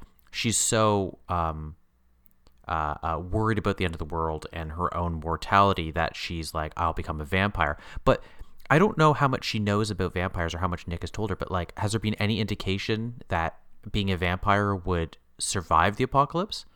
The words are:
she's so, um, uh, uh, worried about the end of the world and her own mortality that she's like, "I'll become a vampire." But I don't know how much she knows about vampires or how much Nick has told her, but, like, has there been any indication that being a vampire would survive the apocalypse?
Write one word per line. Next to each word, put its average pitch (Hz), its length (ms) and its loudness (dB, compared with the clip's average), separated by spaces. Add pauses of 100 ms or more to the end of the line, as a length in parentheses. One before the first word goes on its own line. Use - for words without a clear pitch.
(320)
she's - 260 0
so, 107 640 2 (100)
um, 78 460 -2 (920)
uh, 78 340 -2
uh, 82 180 -2
worried 107 380 0
about 101 200 0
the 92 80 0
end 85 100 -2
of - 40 -12
the 82 60 -6
world 80 460 -2
and 78 220 -8
her 87 220 -2
own 87 260 -2
mortality 90 680 4
that 80 260 0
she's 80 360 -6
like, 78 220 -4
"I'll 82 180 0
become 78 280 -4
a 76 40 -6
vampire." 92 520 0 (260)
But - 180 4 (480)
I 139 100 6
don't 208 180 4
know 156 160 6
how 139 160 2
much - 160 -2
she - 140 -2
knows 104 300 2
about 92 240 -2
vampires 90 400 -2
or 87 40 -6
how 92 100 0
much 87 200 -4
Nick 87 160 -4
has 90 80 -6
told 107 180 -4
her, 90 80 -2
but, - 120 -6
like, 87 300 -2
has 104 140 0
there 110 80 0
been 107 140 -2
any 107 260 0
indication 107 880 -4
that 82 280 -2 (320)
being 98 220 0
a 92 60 2
vampire 98 580 2
would 87 420 -2 (200)
survive 87 580 2
the 123 80 0
apocalypse? 143 640 0 (100)